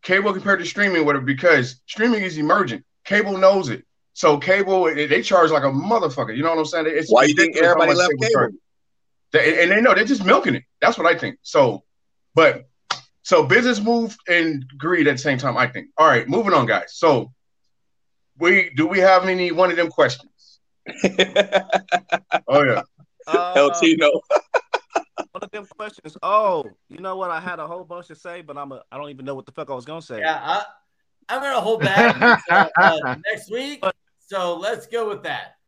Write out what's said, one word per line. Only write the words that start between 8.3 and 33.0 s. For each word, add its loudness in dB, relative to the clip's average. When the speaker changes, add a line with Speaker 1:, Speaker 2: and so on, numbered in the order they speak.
Speaker 1:
charge. 0
Speaker 2:
cable? -20
Speaker 1:
They, 4
and 2
they 2
know 4
they're 0
just -2
milking 2
it. -10
That's 2
what -4
I 2
think. -10
So, 0
but, 2
so 4
business 2
move -2
and -2
greed 0
at 2
the -4
same -2
time, -4
I 0
think. -12
All 6
right, 2
moving 0
on, 4
guys. -2
So 0
we, 2
do 0
we -2
have 6
any -2
one 2
of -4
them 0
questions? -4
Speaker 2:
<laughs> -10
Speaker 1:
Oh, 4
yeah. 0
Speaker 3:
Uh, -2
Speaker 2:
El 2
Chino. 2
<laughs> -6
Speaker 3:
one -14
of -18
them -16
questions. -18
Oh, 0
you -20
know -10
what? -6
I -6
had -12
a -12
whole -14
bunch -18
to -20
say, -16
but -16
I'm -12
a, -18
I -16
don't -14
even -18
know -8
what -16
the -20
fuck -14
I -8
was -12
gonna -16
say. -14
Speaker 4:
Yeah, -4
I, -4
I'm -6
gonna -2
hold -2
back 2
Speaker 5:
<laughs> -4
Speaker 4:
uh, 4
uh, 2